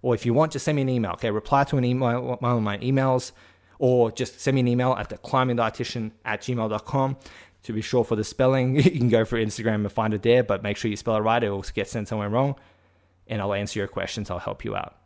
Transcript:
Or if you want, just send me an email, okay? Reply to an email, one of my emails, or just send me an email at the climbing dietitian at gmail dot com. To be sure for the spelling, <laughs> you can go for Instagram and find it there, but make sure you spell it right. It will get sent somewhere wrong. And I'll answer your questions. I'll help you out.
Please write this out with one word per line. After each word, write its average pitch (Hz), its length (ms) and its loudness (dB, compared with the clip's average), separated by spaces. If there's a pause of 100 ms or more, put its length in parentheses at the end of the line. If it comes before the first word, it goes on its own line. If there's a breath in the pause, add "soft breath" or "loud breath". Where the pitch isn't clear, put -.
Or 127 120 2
if - 100 -4
you 120 100 2
want, 156 180 4
just 135 120 -6
send 151 120 2
me 139 60 2
an 131 60 2
email, 117 240 0
okay? 113 180 -4
Reply 120 340 2
to 143 140 0
an 123 60 2
email, 123 540 0
one 123 180 0
of 113 60 0
my 101 160 -2
emails, 131 540 0 (460 soft breath)
or 123 340 4
just - 280 -6
send 135 140 0
me 131 60 4
an 123 80 2
email 123 240 2
at 104 160 -4
the 98 100 -12
climbing 127 380 0
dietitian 113 560 -4 (120)
at 107 180 -6
gmail 117 260 -2
dot 107 160 -4
com. 135 320 -2 (480 loud breath)
To - 80 -8
be 107 80 -2
sure 117 240 2
for 117 100 0
the 107 80 0
spelling, 131 540 2
<laughs> 151 40 4
you 160 100 8
can 127 180 0
go 110 160 4
for 117 120 -2
Instagram 110 400 0
and 101 140 -2
find 113 240 0
it 95 80 -4
there, 120 220 6
but 98 180 -2
make 101 140 -4
sure - 140 -4
you 101 60 -4
spell 110 200 -2
it 107 40 0
right. 113 220 2
It 104 80 0
will 98 140 -4 (100)
get 101 140 -4
sent 107 180 -6
somewhere 104 220 -6
wrong. 131 260 0 (720 soft breath)
And 113 140 -4
I'll 101 140 -2
answer 104 260 -4
your 98 80 -2
questions. - 420 -6
I'll 90 80 -6
help - 260 -10
you 52 120 -4
out. - 300 -10